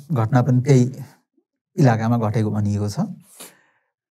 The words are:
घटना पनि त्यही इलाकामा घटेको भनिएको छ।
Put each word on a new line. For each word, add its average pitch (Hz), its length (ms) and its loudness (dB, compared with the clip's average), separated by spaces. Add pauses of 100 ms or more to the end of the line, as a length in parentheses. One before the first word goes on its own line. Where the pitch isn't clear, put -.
(120)
घटना 123 300 0
पनि 127 180 2
त्यही 127 320 4 (840)
इलाकामा 117 420 2
घटेको 107 320 -2
भनिएको 104 380 -2
छ। 123 120 -6 (1120)